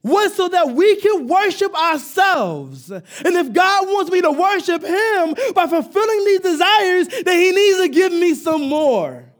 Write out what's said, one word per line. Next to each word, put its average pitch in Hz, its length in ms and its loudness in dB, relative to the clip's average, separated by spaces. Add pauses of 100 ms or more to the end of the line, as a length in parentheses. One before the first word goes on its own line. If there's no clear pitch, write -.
was 392 320 2
so 370 100 0
that 339 280 0
we 392 200 4
can 403 320 0
worship 381 480 0
ourselves. 226 1160 -2
And 185 100 -14 (220)
if 349 280 0
God 381 360 2
wants 381 240 -2
me 359 80 2
to 330 100 2
worship 339 540 0
him 370 500 0 (220)
by 349 100 2
fulfilling 403 580 0
these 392 180 2
desires, 370 680 0 (160)
then 349 160 2
he 370 100 4
needs 392 300 2
to 359 80 0
give 349 240 2
me 339 240 2
some 311 320 -2
more. 202 560 -2 (160)